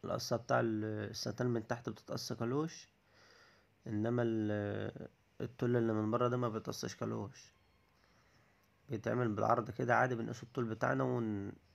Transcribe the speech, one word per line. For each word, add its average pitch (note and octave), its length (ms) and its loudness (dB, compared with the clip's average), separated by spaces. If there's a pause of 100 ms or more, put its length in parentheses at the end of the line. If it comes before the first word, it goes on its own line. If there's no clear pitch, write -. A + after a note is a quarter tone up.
القصة A#2+ 340 -2
بتاع B2 220 2
ال-، G#2+ 500 -2
الستان A#2+ 380 -4
من A#2 200 0
تحت A#2+ 220 -4
بتتقص A#2+ 440 -8
كالوش، C3 540 -4 (1000)
انما A#2 380 2
ال-، G#2 800 -2 (340)
التل A#2+ 340 0
اللي A2+ 180 4
من G#2+ 180 2
بره A#2+ 160 4
ده B2 100 2
ما B2 120 0
بيتقصش A2 460 -6
كالوش، A2+ 580 -6 (1400)
بيتعمل A#2 440 0
بالعرض A2 380 4
كده A#2+ 240 2
عادي. B2 200 4
بنقيس A2+ 280 -6
الطول B2 220 -2
بتاعنا B2+ 380 2
ون-، A2 480 0 (240)